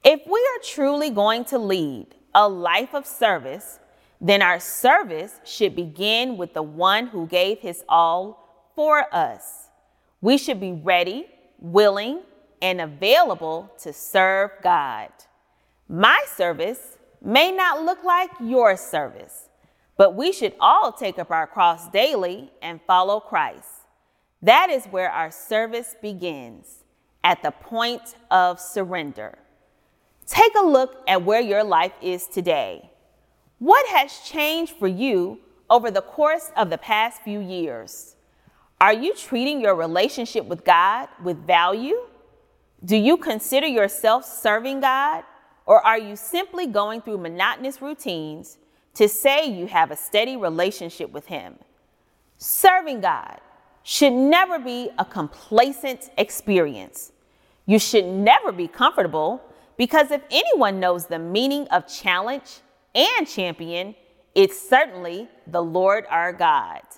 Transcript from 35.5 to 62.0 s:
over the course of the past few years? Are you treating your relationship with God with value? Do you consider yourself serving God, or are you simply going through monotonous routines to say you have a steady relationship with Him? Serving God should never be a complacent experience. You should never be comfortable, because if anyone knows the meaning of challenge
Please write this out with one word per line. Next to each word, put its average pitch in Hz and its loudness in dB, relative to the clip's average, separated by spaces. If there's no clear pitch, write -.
over 233 4
the 190 -2
course 311 -2
of 196 0
the 160 -4
past 226 -4
few 208 -10
years? 165 -10
Are 202 4
you 262 -4
treating 262 -6
your 202 2
relationship 185 -4
with 165 -10
God 196 2
with 170 -8
value? 220 0
Do 196 2
you 247 4
consider 277 -2
yourself 220 0
serving 240 -4
God, 277 -2
or - 6
are 220 4
you 208 -10
simply 359 -6
going 214 -4
through 214 -8
monotonous 190 -4
routines 175 -10
to 208 4
say 277 2
you 185 -6
have 165 2
a 151 -10
steady 247 -2
relationship 170 -4
with 147 -14
Him? 107 -14
Serving 330 2
God 160 -4
should 277 4
never 330 4
be 247 -10
a 180 -2
complacent 247 -2
experience. 151 -2
You 208 4
should 202 2
never 208 2
be 175 -6
comfortable, 180 0
because 294 2
if 285 -4
anyone 262 2
knows 180 0
the 165 -8
meaning 254 -2
of 175 0
challenge 208 -4